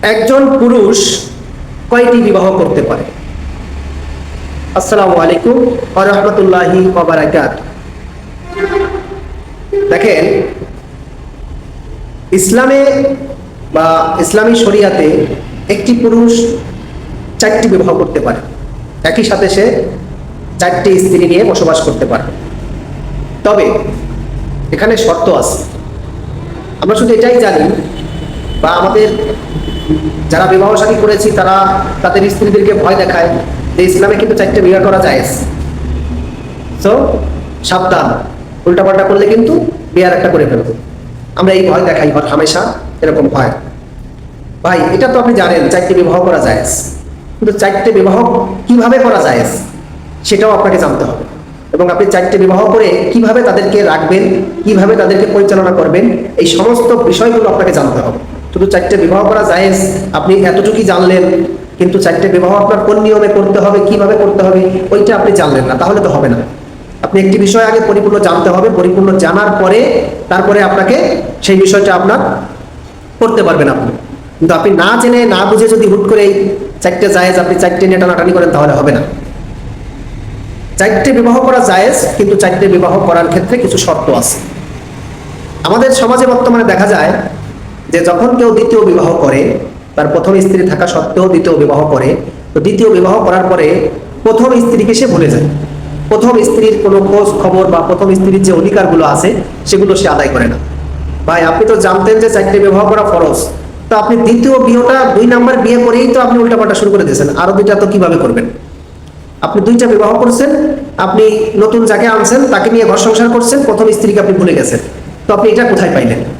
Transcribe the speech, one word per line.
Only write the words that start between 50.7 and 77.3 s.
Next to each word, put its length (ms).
জানতে 260
হবে, 140
এবং 180
আপনি 200
চারটে 300
বিবাহ 180
করে 160
কিভাবে 340
তাদেরকে 320
রাখবেন, 320
কিভাবে 360
তাদেরকে 340
পরিচালনা 440
করবেন, 260
এই 60
সমস্ত 320
বিষয়গুলো 440
আপনাকে 260
জানতে 260
হবে। 140
শুধু 200
চারটে 300
বিবাহ 260
করা 220
জায়েজ, 260
আপনি 160
এতটুকুই 420
জানলেন, 320
কিন্তু 260
চারটে 300
বিবাহ 160
আপনার 260
কোন 180
নিয়মে 320
করতে 280
হবে, 140
কিভাবে 340
করতে 240
হবে, 140
ওইটা 260
আপনি 200
জানলেন 300
না, 120
তাহলে 240
তো 100
হবে 180
না। 40
আপনি 180
একটি 220
বিষয় 240
আগে 100
পরিপূর্ণ 280
জানতে 280
হবে, 120
পরিপূর্ণ 300
জানার 280
পরে 180
তারপরে 280
আপনাকে 260
সেই 180
বিষয়টা 360
আপনার 200
করতে 260
পারবেন 280
আপনি। 160
কিন্তু 200
আপনি 120
না 80
জেনে 180
না 160
বুঝে 240
যদি 180
হুট 180
করে 180
এই 60
চারটে 320
জায়েজ 280